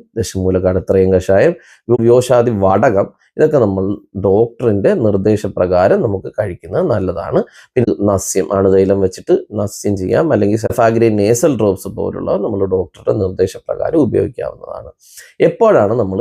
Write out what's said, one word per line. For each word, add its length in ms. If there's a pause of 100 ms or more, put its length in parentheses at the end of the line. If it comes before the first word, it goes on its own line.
(160)
ദശമൂല 420
കടത്രയം 540
കഷായം, 420 (340)
വ്യോഷാദി 640 (120)
വടകം, 440 (280)
ഇതൊക്കെ 220
നമ്മൾ 260 (400)
ഡോക്ടറിന്റെ 720
നിർദ്ദേശപ്രകാരം 1080
നമുക്ക് 360
കഴിക്കുന്നത് 520
നല്ലതാണ്. 500 (300)
പിന്നെ 220 (120)
നസ്യം, 480
അണുതൈലം 480
വെച്ചിട്ട് 360 (180)
നസ്യം 420
ചെയ്യാം, 360
അല്ലെങ്കിൽ 320
സെഫാഗ്രിൻ 520
നേസൽ 400
ഡ്രോപ്സ് 420
പോലുള്ളവ 380
നമ്മൾ 300
ഡോക്ടറുടെ 520
നിർദ്ദേശപ്രകാരം 840
ഉപയോഗിക്കാവുന്നതാണ്. 920 (500)
എപ്പോഴാണ് 600
നമ്മൾ 200